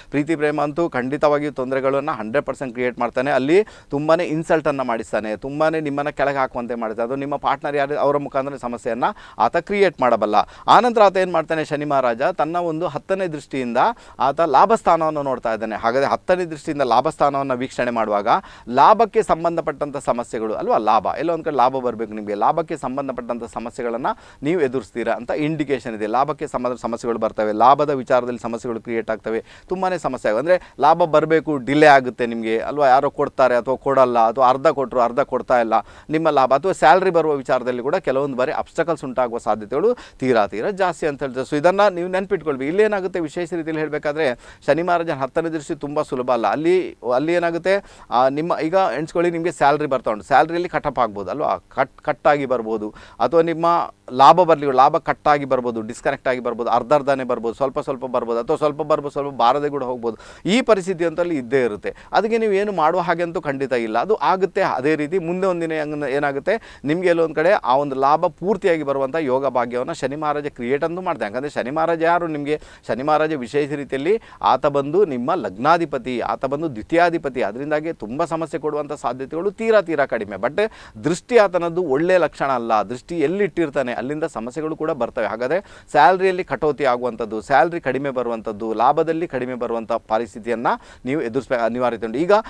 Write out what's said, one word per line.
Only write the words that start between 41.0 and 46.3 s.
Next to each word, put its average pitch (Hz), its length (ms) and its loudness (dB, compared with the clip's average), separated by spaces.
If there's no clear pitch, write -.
ಅಂತ 143 160 -4
ಹೇಳ್ತಾರೆ. 131 280 -6
So 151 60 -2
ಇದನ್ನ 190 320 4
ನೀವು 180 200 -2
ನೆನ್ಪಿಟ್ಕೊಳ್ಬೇಕು. 165 600 -4
ಇಲ್ಲೇನಾಗುತ್ತೆ, 190 520 0
ವಿಶೇಷ 170 340 -6
ರೀತಿಯಲ್ಲಿ 160 260 -4
ಹೇಳ್ಬೇಕಾದ್ರೆ, 147 540 -2
ಶನಿ 147 160 2
ಮಹಾರಾಜನ 170 300 0
ಹತ್ತನೇ 151 360 -2
ದೃಷ್ಟಿ 160 260 -6
ತುಂಬಾ 147 280 -4
ಸುಲಭ 127 300 -2